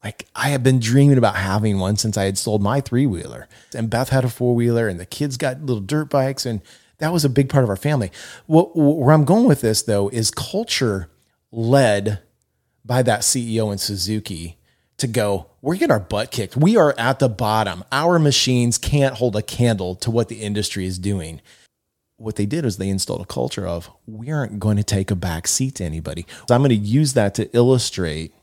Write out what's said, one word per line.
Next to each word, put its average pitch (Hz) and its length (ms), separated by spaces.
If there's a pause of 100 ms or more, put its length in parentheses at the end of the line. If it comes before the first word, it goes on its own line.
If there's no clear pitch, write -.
Like, - 220 (100)
I - 140
have 135 140
been 131 160
dreaming 135 400
about 104 160
having 98 420
one 95 180
since 107 220
I 101 60
had 98 120
sold 107 280
my 123 180
three-wheeler. 98 680 (280)
And 113 120
Beth 113 220
had 131 160
a 123 40
four-wheeler, 117 580
and 90 120
the 92 60
kids 143 320
got 131 240
little 127 180
dirt 143 300
bikes, 135 340
and 113 180 (360)
that 160 160
was 165 100
a 143 60
big 131 200
part 139 140
of 113 60
our 98 60
family. 131 360 (360)
What, 165 280
where 151 380
I'm 156 120
going 214 200
with 165 160
this, 110 220
though, 101 260
is 113 220
culture 113 800 (400)
led 113 680 (640)
by 123 200
that 107 200
C 117 320
E 113 60
O 107 80
in 101 80
Suzuki 95 800 (400)
to - 80
go, 104 420 (140)
"We're 151 140
getting 269 160
our 107 80
butt 104 320
kicked. 101 260
We 185 200
are 151 200
at 127 220
the 135 100
bottom. 107 640
Our 165 260
machines 127 640
can't 135 380
hold 120 180
a 104 80
candle 98 540
to - 120
what 113 200
the 110 120
industry 104 460
is 92 100
doing." 90 440 (760)
What 110 200
they 101 100
did 151 180
is 101 120
they 98 120
installed 95 320
a - 40
culture 117 420
of, 87 240 (160)
"We 113 240
aren't 113 280
going 104 180
to 104 60
take 98 280
a 101 40
back 82 320
seat 131 280
to - 80
anybody." 80 420 (220)
So 120 80
I'm 127 80
gonna 135 100
use 120 400
that 104 220
to - 200
illustrate 98 880